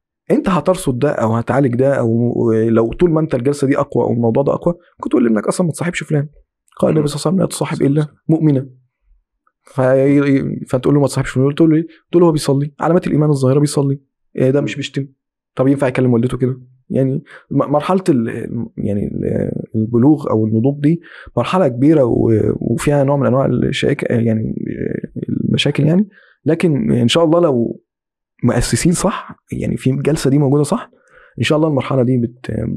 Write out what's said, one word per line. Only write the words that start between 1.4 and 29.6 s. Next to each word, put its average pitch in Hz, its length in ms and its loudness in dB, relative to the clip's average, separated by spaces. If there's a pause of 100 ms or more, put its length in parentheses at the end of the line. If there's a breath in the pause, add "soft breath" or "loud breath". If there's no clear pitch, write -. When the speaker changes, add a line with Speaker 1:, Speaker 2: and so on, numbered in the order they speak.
Speaker 1:
ده، 131 180 2
او 117 580 0
لو 113 420 2
طول 175 180 2
ما 156 80 2
انت 156 160 -2
الجلسه 135 320 -2
دي 135 100 0
اقوى 123 260 -2
او 117 100 0
الموضوع 117 300 0
ده 139 100 0
اقوى، - 200 -2 (260 soft breath)
ممكن - 100 -8
تقول - 140 2
لابنك 208 240 0
اصلًا: 185 180 -2
"ما 160 60 -2
تصاحبش 175 320 -6
فلان، 147 240 -2 (500)
قال 175 120 0
النبي 156 120 0
Speaker 2:
مم. 147 60 -2
Speaker 1:
صلى 139 80 -6
الله 143 100 -6
عليه 156 100 0
وسلم: 190 40 0
لا 170 60 0
تصاحب - 360 -4
الا 147 260 0 (200)
مؤمنا". 156 420 2 (960)
في-، 139 1040 0
فتقول 139 240 0
له: 143 80 4
"ما 139 60 2
تصاحبش 131 220 -4
فلان"، 139 260 0
تقول 160 140 4
له 156 60 4
ايه؟ 165 120 0 (240 loud breath)
تقول 175 100 4
له: 175 60 6
"هو 165 40 4
بيصلي، 143 480 -2
علامات 170 280 0
الايمان 151 220 2
الظاهره 135 300 2
بيصلي، 143 400 0 (360)
إيه 135 160 2
ده، 143 100 2
مش - 100 -4
Speaker 2:
مم. - 60 -12
Speaker 1:
بيشتم". 139 300 -8 (480)
طب 131 120 0
ينفع 139 200 2
يكلم 127 260 2
والدته 123 240 0
كده؟ 127 240 -2 (280)
يعني، 135 340 -2 (280 loud breath)
م-، 135 200 0
مرحله 185 380 0
ال-، 117 680 -2
يعني 101 300 -4
ال-، - 440 -2 (240)
البلوغ 120 540 2
او 110 160 2
النضوج 113 340 0
دي 151 220 0 (360 loud breath)
مرحله 170 300 0
كبيره 139 360 4
و-، - 520 2
وفيها 143 480 0
نوع 143 140 0
من 135 80 0
انواع 123 200 2
الشائكه، - 680 0
يعني، 113 420 0 (760)
المشاكل، - 540 0
يعني. 175 240 2 (380 soft breath)
لكن 156 460 0
ان 120 160 2
شاء 156 160 2
الله 165 160 4
لو 135 420 0 (640)
مؤسسين 120 480 0
صح، - 440 -4 (160)
يعني، - 260 -4